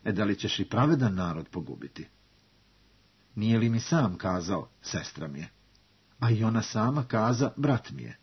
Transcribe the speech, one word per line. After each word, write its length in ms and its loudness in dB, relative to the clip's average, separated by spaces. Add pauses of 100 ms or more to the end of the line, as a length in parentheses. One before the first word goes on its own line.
e, 80 0
da 120 0
li 120 2
ćeš 240 -4
i 40 0
pravedan 500 4
narod 340 -4
pogubiti?” 600 -12 (1300)
„Nije 240 4
li 100 4
mi 120 2
sam 380 0
kazao: 500 -2 (140)
„Sestra 460 -8
mi 100 -12
je”, 120 -12 (680)
a 120 2
i 140 4
ona 180 2
sama 420 0
kaza: 520 2
„Brat 340 0
mi 120 -12
je”? 200 -14